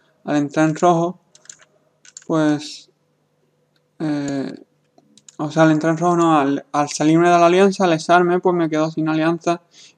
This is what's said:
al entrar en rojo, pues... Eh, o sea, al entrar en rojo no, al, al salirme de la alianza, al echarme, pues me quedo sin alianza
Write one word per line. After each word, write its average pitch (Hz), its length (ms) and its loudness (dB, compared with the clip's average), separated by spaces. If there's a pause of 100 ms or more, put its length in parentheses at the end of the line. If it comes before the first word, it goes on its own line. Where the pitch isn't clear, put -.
(260)
al 147 100 -4
entrar 147 340 -2
en 156 60 -4
rojo, 175 440 0 (1080)
pues... 151 640 -4 (1040)
Eh, 143 680 -6 (760)
o 151 120 -6
sea, 160 140 2
al 156 80 6
entrar 160 220 0
en 160 40 -4
rojo 175 180 0
no, 165 220 2
al, 139 340 -2
al 147 180 -2
salirme 165 420 2
de 170 80 4
la 170 80 6
alianza, 190 380 2
al 170 80 0
echarme, 175 460 2
pues 180 160 0
me 165 140 -2
quedo 156 220 -2
sin 160 180 -4
alianza 165 540 -2 (340)